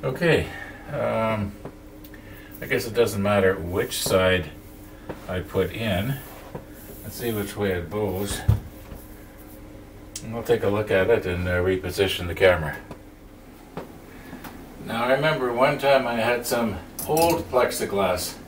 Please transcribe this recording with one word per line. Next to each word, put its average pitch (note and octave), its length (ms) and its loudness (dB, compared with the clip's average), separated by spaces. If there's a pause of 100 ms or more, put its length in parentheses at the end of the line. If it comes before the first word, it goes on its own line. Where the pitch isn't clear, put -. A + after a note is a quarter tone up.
Okay, D3 440 2 (440)
um, A2 600 0 (1080)
I - 40 -8
guess - 200 0
it A2 80 -8
doesn't G#2 300 2
matter G2 320 4
which F#2 460 -2
side F#2 480 4 (800)
I F2+ 100 -2
put F2 320 0
in. A2 440 -2 (880)
Let's G#2+ 120 -12
see A#2+ 160 -4
which G2+ 240 -4
way G2+ 160 0
it E2+ 180 -2
bows. G2+ 520 -2 (1800)
And A2+ 120 -10
we'll A#2 100 -4
take A#2 200 4
a - 40 2
look G#2 240 2
at F#2+ 180 6
it A2 160 6
and, F2+ 220 0
uh, F2+ 140 2
reposition F#2 680 2
the E2+ 80 -4
camera. E2 400 6 (2000)
Now A#2 200 -2
I C3 80 6
remember C3 400 2
one B2 240 4
time C3+ 280 6
I A#2 100 0
had A#2 300 2
some A#2 300 0 (320)
old E3 420 4
plexiglass G2 840 2 (140)